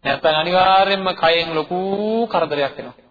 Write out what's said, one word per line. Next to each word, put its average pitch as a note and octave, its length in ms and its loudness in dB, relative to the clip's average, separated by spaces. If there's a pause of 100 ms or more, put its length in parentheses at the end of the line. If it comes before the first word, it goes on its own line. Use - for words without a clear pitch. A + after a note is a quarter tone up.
නැත්තම් D#3 300 0
අනිවාර්යයෙන්ම F#3+ 760 2
කයෙන් E3 380 2
ලොකු D#3+ 300 -4 (440)
කරදරයක් D3 520 -2
එනවා. C3 200 -16 (140)